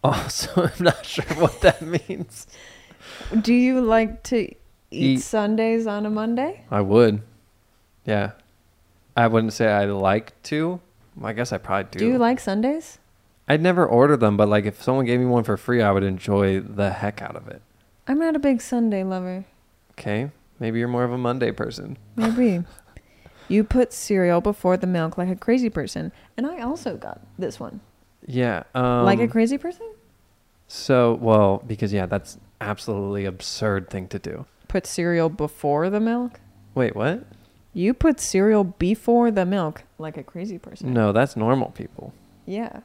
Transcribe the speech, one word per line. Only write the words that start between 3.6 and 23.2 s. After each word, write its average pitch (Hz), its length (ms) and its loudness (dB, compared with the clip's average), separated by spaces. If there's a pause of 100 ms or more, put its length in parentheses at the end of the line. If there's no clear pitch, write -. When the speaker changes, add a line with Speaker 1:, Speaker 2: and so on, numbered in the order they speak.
Speaker 2:
like 226 420 2
to 247 220 -2
eat - 120 -16 (340)
Speaker 1:
Eat. 135 300 2
Speaker 2:
Sundays 226 680 0
on 208 180 -4
a 214 40 -4
Monday? 233 600 -4
Speaker 1:
I 104 120 0
would. 107 400 4 (840)
Yeah. 104 260 -2 (840)
I 120 120 4
wouldn't 113 260 2
say 110 180 2
I 101 140 4
like 101 580 0
to. 165 360 -4 (440)
I 110 100 -6
guess 120 200 -4
I 98 40 -4
probably 98 340 -4
do. - 80 -10
Speaker 2:
Do 214 80 2
you 254 100 2
like 240 220 2
Sundays? 254 580 -4 (500)
Speaker 1:
I'd 151 140 2
never 180 240 4
order 135 320 6
them, 107 200 4
but, 104 100 6
like, 104 180 2
if 104 160 -6
someone 131 240 0
gave 120 140 2
me 127 60 2
one 120 180 2
for 104 140 -2
free, 120 240 0
I 104 100 4
would 98 120 4
enjoy 98 580 0
the 101 300 -2
heck 101 300 -6
out 80 140 -12
of - 120 -14
it. - 140 -16 (460)
Speaker 2:
I'm 269 120 0
not 330 160 0
a 302 40 0
big 269 220 2
Sunday 220 420 -2
lover. 185 420 -6 (460)
Speaker 1:
Okay. 113 400 -4 (280)
Maybe 113 200 -2
you're 120 80 0
more 123 160 0
of 120 80 -2
a 123 60 -4
Monday 123 340 -2
person. 117 460 -8 (180)
Speaker 2:
Maybe. 226 540 0
<laughs> - 40 -20 (760)